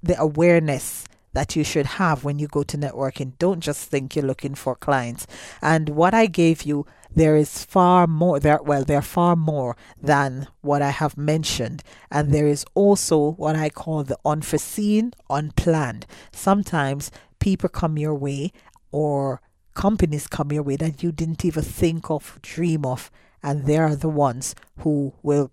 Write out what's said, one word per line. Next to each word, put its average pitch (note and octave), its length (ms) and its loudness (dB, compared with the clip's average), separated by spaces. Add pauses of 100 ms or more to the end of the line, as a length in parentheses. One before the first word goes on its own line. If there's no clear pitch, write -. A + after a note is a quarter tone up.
the F3 200 0
awareness D#3 880 2 (240)
that - 240 -2
you D3+ 80 2
should C#3+ 220 0
have D#3 360 0
when C#3+ 160 -4
you D3+ 80 -4
go D3 160 -2
to C#3+ 160 -6
networking. C3+ 640 -6
Don't F3+ 180 2
just - 320 -6
think C3+ 240 -4
you're D3 100 0
looking C3+ 300 -4
for C3 220 -6
clients. B2+ 500 -4 (340)
And D#3 280 2
what E3 260 4
I A3+ 120 6
gave E3 360 2
you, D3 240 -4 (260)
there D#3 220 6
is D3+ 300 0
far F3+ 420 6
more, E3 320 2
there, D3 240 4
well, C#3+ 220 0
there C#3+ 140 2
are C3+ 40 0
far F3 320 2
more D3+ 420 -2 (240)
than C#3 460 0 (140)
what C#3+ 220 0
I C#3 80 0
have C#3+ 280 -4
mentioned. D3+ 640 -4 (300)
And D3 180 0
there D3 160 4
is D3 180 0 (100)
also F3+ 580 4
what D#3 240 -2
I D#3 140 -2
call D#3 340 -6
the C3 200 -6
unforeseen, G#3 920 0 (140)
unplanned. D3 760 -2 (240)
Sometimes D#3 800 -2 (300)
people F#3+ 280 0
come D#3 300 -2
your D3+ 160 -2
way C#3 380 -4 (400)
or C#3 480 -2 (340)
companies G3 520 0
come D3 260 -4
your D3+ 100 -2
way C#3 140 -2
that D#3 260 -4
you F3 100 -2
didn't D#3+ 320 -6
even D#3+ 180 0
think - 480 -2
of, - 320 -6
dream D#3+ 440 -2
of, B2+ 240 -6 (320)
and C#3+ 240 -4
they D3+ 100 2
are D#3 180 2
the D#3+ 140 -2
ones C#3 460 -2 (240)
who C#3+ 340 -2 (100)
will C#3+ 300 0